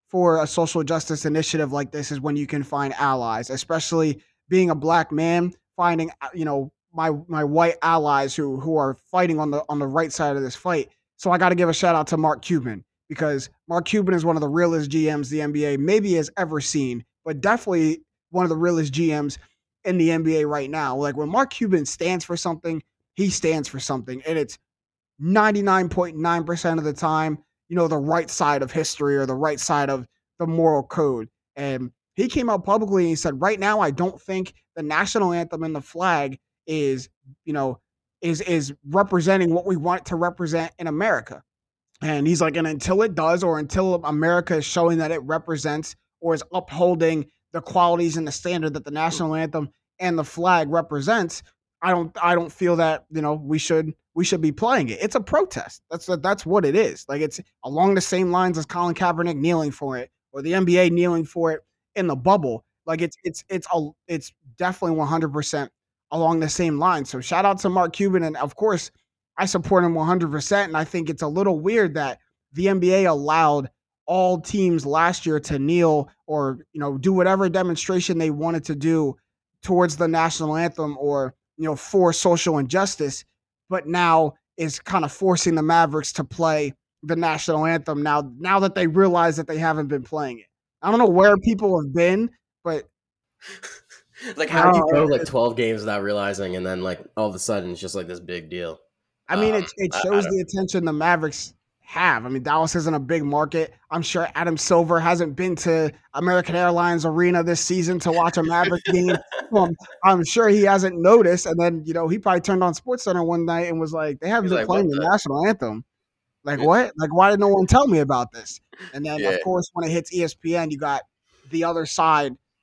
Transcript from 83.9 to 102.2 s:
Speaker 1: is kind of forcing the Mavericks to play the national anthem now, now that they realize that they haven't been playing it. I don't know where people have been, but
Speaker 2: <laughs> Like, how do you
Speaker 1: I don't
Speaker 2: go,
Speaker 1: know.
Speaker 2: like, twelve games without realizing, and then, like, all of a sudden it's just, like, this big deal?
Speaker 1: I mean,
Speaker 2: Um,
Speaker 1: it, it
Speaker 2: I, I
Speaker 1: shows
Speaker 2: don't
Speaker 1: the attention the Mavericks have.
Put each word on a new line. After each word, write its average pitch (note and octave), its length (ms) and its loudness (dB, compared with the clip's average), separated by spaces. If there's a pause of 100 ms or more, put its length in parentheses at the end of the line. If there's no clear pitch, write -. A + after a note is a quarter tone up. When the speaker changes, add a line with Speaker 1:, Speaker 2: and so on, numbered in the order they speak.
Speaker 1:
is D#3+ 240 -4
kind F3+ 240 -2
of C#3 80 -6
forcing F3+ 440 2
the D#3 60 0
Mavericks D#3 520 2
to D#3 100 -4
play D3+ 480 -2 (300)
the D#3+ 140 -2
national D#3+ 500 0
anthem D#3 360 -2
now, D3 360 0
now F#3 220 2
that G3 140 2
they F3+ 120 2
realize E3+ 500 4
that D#3 100 -6
they D#3 120 -4
haven't D#3 300 0
been C3+ 160 -4
playing C3+ 340 -6
it. G2+ 80 -20 (340)
I F3 100 -2
don't A3+ 80 4
know A#3+ 80 8
where G3 300 8
people G3 460 2
have C#3 100 -8
been, F#3+ 380 2 (340)
but D#3+ 200 -4 (560)
Speaker 2:
<laughs> - 960 -18
Like, D3+ 120 -4
how E3+ 240 6
do F3 60 6
you E3 60 4
Speaker 1:
I - 20 2
don't D3+ 80 2
Speaker 2:
go, D3+ 100 4
Speaker 1:
know. C#3+ 120 2
Speaker 2:
like, B2+ 100 -4
twelve A#2+ 300 0
games A2+ 240 -2
without G#2 220 -4
realizing, G2 540 -4
and F2+ 100 -6
then, F#2 160 -4
like, F#2 180 -6 (160)
all A2 120 -2
of F#2 60 -6
a F2+ 40 -12
sudden F#2+ 320 -4
it's F2 100 -12
just, F2+ 140 -10
like, F2+ 140 -8
this F2+ 120 -12
big F2 300 -12
deal? E2+ 300 -10 (480)
Speaker 1:
I F3+ 80 -2
mean, G#3+ 180 2
Speaker 2:
Um, G3+ 80 0
Speaker 1:
it, - 140 -12
it F#3+ 180 -4
Speaker 2:
I, F#3 40 -2
I - 40 0
Speaker 1:
shows G3+ 220 2
Speaker 2:
don't G3 100 -4
Speaker 1:
the F#3 60 -2
attention F#3 440 -4
the D#3+ 80 -2
Mavericks D#3+ 600 -2 (280)
have. D3 440 0